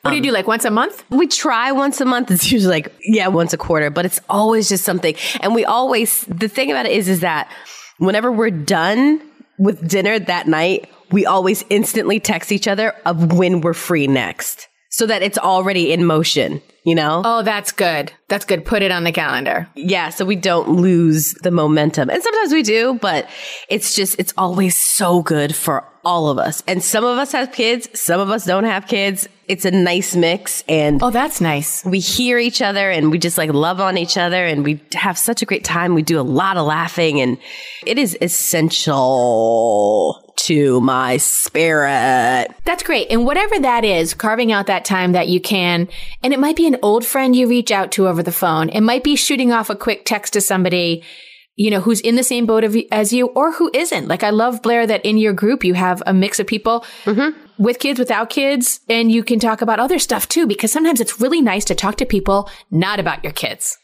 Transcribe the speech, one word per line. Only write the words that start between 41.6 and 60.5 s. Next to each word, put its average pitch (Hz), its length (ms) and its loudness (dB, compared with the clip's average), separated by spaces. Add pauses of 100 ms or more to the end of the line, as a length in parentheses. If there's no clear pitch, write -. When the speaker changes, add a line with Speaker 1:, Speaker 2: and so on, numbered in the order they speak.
Speaker 1:
That's 349 180 -2
great. 269 280 -2
And 233 160 2
whatever 392 320 0
that 240 260 0
is, 170 300 0
carving 220 380 0
out 202 160 0
that 190 180 -2
time 185 260 0
that 175 160 2
you 180 120 2
can, 175 460 0 (360)
and 254 100 0
it 262 80 0
might 302 160 2
be 330 100 4
an 254 160 2
old 214 220 2
friend 262 320 2
you 254 100 4
reach 240 240 2
out 196 220 0
to 190 160 2
over 175 140 0
the 170 100 -2
phone. 160 380 0
It 214 100 -2
might 240 240 2
be 294 120 2
shooting 254 360 0
off 226 160 -2
a 208 80 -4
quick - 300 -4
text 208 260 -4
to 208 80 2
somebody, 180 640 0 (540)
you 214 140 2
know, 202 100 0
who's 202 200 2
in 233 160 0
the 254 60 2
same 240 240 0
boat 220 180 2
of, 214 100 0 (160)
as 214 220 0
you 247 160 2
or 294 240 0
who 320 220 0
isn't. 294 340 -2
Like, 170 140 -2
I 208 80 2
love, 226 320 0
Blair, 233 240 2
that 214 180 0
in 214 140 2
your 214 160 2
group 220 280 0
you 180 120 2
have 185 320 0
a 190 80 0
mix 190 260 2
of 196 60 -2
people 226 400 -2 (180)
Speaker 2:
Mm-hmm. 269 340 0 (240)
Speaker 1:
with 240 160 2
kids, 277 200 -2
without 226 320 -2
kids, 277 580 0
and 226 240 2
you 226 100 2
can 226 180 0
talk 220 200 0
about 226 180 0
other 277 200 0
stuff - 280 -2
too, 330 200 0
because 214 260 -2